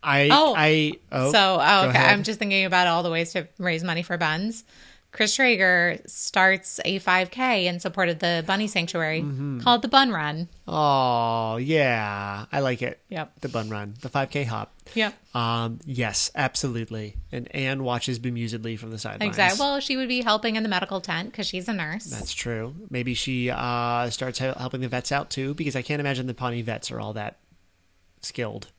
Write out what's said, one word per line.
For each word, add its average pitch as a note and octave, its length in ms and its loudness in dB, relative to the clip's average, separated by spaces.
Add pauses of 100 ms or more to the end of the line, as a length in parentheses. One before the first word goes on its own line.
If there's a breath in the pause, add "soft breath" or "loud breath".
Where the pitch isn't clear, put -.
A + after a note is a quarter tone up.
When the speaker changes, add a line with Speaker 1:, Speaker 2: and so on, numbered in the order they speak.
Speaker 1:
I, C#3+ 280 4
Speaker 2:
Oh, C#4+ 260 8
Speaker 1:
I, D#3 360 4 (180)
oh, C3+ 220 2
Speaker 2:
so, F#3+ 280 6
oh, F#3+ 220 6
Speaker 1:
go F#3+ 60 4
Speaker 2:
okay. B2+ 100 4
Speaker 1:
ahead. F3+ 140 8
Speaker 2:
I'm G3+ 100 4
just G#3+ 160 -4
thinking G3 260 0
about F3+ 220 4
all E3+ 160 4
the E3+ 80 0
ways E3 220 -2
to E3+ 160 -4 (100)
raise E3+ 240 -2
money E3+ 200 -2
for F3 140 -4
buns. F3 480 -2 (460 soft breath)
Chris G#3+ 240 0
Traeger F3+ 720 4
starts - 800 2
a F#3+ 140 0
five F#3 320 2
K A#3+ 360 0
in F3 140 -2
support F3+ 300 0
of E3 80 -2
the E3+ 280 0
bunny G3 220 0
sanctuary E3 540 -2
Speaker 1:
Mm-hmm. C#3 380 -4
Speaker 2:
called A#3+ 200 4
the A3 80 -4
Bun C4+ 240 6
Run. D#3+ 360 -4 (200)
Speaker 1:
Oh, A#2+ 880 2
yeah. A2 960 0
I C#3 80 0
like C3 220 0
it. - 260 -6
Speaker 2:
Yep. D#3 320 -10
Speaker 1:
The C#3+ 80 -6
Bun A2 220 -4
Run. G#2 320 -8
The C3+ 80 -10
five C3+ 200 -2
K C#3+ 140 -2
hop. A2 280 -6 (220)
Speaker 2:
Yep. G#3+ 200 -2 (200)
Speaker 1:
Um, A#2 520 -2
yes, A#2+ 480 -2
absolutely. A#2 840 -4 (160)
And A#2+ 220 -10
Anne C3+ 300 -2
watches A#2+ 360 -2
bemusedly A#2 580 -6
from A2 120 -12
the A2 80 -10
sidelines. A2 320 -4
Speaker 2:
Exactly. G3 300 2
Well, C#4+ 200 0
she C#4 160 -2
would C4 120 -2
be B3 140 0
helping A3 340 2
in A3 60 -2
the A3 60 -2
medical F#3+ 320 -2
tent F3+ 320 -6
'cause G3 140 -6
she's F#3 220 -6
a A#3 40 -2
nurse. F3+ 320 -6
Speaker 1:
That's A#2 300 -8
true. A#2 400 -6 (160)
Maybe B2 240 -4
she, B2 360 -2
uh, A#2+ 600 -2
starts B2+ 280 -6
hel-, C3 160 -2
helping B2+ 280 -6
the B2+ 60 -4
vets B2+ 220 -4
out, C#3+ 200 -2
too, C3+ 240 -4
because D3 200 -4
I B2+ 80 -4
can't D3 180 -4
imagine C3+ 260 -2
the B2 80 -6
Pawnee A#2+ 280 -4
vets A2 280 -6
are A#2 100 -8
all G#2+ 140 -8
that G#2+ 240 -10 (840)
skilled. G#2+ 480 -8 (100)